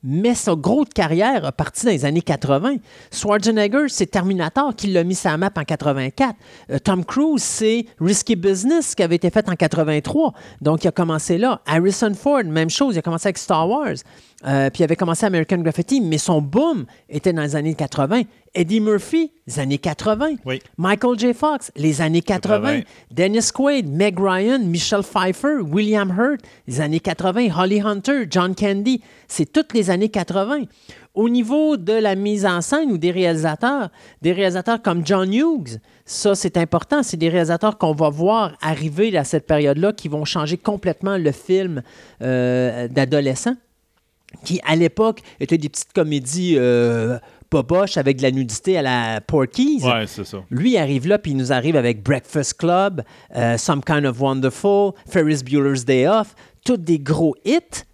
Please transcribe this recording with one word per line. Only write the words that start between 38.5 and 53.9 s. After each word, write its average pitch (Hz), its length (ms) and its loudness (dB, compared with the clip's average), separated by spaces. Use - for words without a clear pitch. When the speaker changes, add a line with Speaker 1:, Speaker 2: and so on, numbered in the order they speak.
Speaker 1:
arriver 156 560 -2
à 147 80 2
cette 151 220 -2
période-là 151 480 2
qui - 140 -12
vont 147 180 -4
changer 156 320 -2
complètement 190 640 -2
le 147 120 2
film, 180 520 -2
euh, 123 640 0
d'adolescents, 135 680 0
qui, 175 200 -4
à 156 120 2
l'époque, 214 420 2
étaient 165 160 0
des 147 100 -2
petites - 260 -10
comédies, 151 640 0
euh, 120 640 2
popoches 170 480 0
avec 143 180 2
de 127 60 -6
la 135 100 2
nudité 135 460 -2
à 156 40 0
la 117 380 -2
Porky's. 185 640 0
Speaker 2:
Ouais, 117 240 2
c'est - 180 -10
ça. - 120 -12
Speaker 1:
Lui 208 280 0
arrive 139 280 0
là, 202 140 2
puis 165 140 -6
il 135 40 0
nous 131 140 -2
arrive 139 240 0
avec 120 260 2
Breakfast 135 520 -2
Club, 175 480 0
euh, 120 220 0
Some 139 260 0
Kind 147 220 0